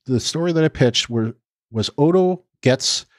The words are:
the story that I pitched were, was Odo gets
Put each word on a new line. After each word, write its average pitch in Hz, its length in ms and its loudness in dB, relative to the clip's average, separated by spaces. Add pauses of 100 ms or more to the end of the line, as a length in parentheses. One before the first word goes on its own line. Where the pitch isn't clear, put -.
the 127 140 0
story 170 320 -4
that 160 120 2
I 156 60 2
pitched - 400 0
were, 117 240 -2 (380)
was 110 260 -4
Odo 180 460 2 (180)
gets - 440 0 (140)